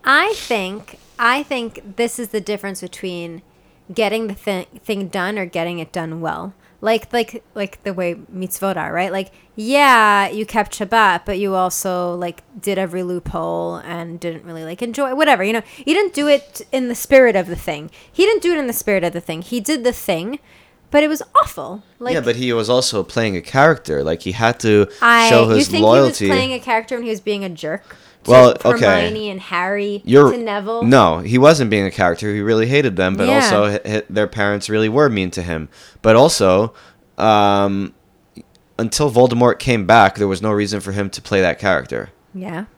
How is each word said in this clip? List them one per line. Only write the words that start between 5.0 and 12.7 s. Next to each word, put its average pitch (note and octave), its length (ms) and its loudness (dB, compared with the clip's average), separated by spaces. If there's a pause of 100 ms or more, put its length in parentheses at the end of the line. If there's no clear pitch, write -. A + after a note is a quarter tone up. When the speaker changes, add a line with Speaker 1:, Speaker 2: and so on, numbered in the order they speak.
Speaker 1:
done G3 300 -6
or F#3+ 80 -6
getting F3 320 -6
it D#3+ 140 -12
done D#3+ 280 -8
well. E3 340 -8 (260)
Like, A3 320 -2
like, A#3 320 -6 (100)
like G3+ 300 -10
the G3 100 -6
way F3 220 -6
mitzvot F#3 600 -8
are, - 160 -6
right? F3+ 200 -4
Like, F#3+ 180 -6 (240)
yeah, A3 760 4
you G#3+ 160 -6
kept G#3 320 -4
Shabbat, G3+ 480 0
but G3 140 -6
you G3 160 -4
also, F3+ 640 -4
like, F3 260 -8 (180)
did G3 160 -4